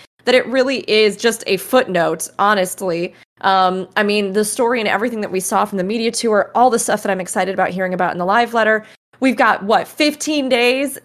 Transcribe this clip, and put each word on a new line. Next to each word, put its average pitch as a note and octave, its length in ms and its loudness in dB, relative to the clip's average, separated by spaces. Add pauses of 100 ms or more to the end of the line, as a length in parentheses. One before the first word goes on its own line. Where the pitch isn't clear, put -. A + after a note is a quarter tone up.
(240)
that A#3+ 100 2
it B3+ 120 4
really B3+ 320 0 (120)
is G#3 280 4
just A3+ 280 -2
a F#3+ 120 0
footnote, E3+ 680 0 (100)
honestly. F#3 760 0 (280)
Um, F#3 440 2 (100)
I G#3+ 60 2
mean, G3+ 300 0
the G#3 140 0
story A#3+ 340 0
and G#3+ 80 -2
everything A3 320 -2
that G#3 120 -6
we F#3 80 -2
saw G3+ 260 0
from G3+ 100 -8
the F#3 80 -2
media A3+ 260 -2
tour, G#3+ 440 0
all B3 160 4
the A#3 80 0
stuff G#3 240 -2
that G3+ 80 -4
I'm F#3 100 -2
excited F#3 320 -4
about F#3 180 0
hearing F#3 220 -4
about F3+ 200 -2
in F3 60 -6
the F3+ 80 -2
live A#3 280 0
letter. G#3+ 320 0 (340)
We've C4 160 2
got, A3+ 280 2
what, G#3+ 220 2
fifteen D4 640 -2
days, B3+ 560 0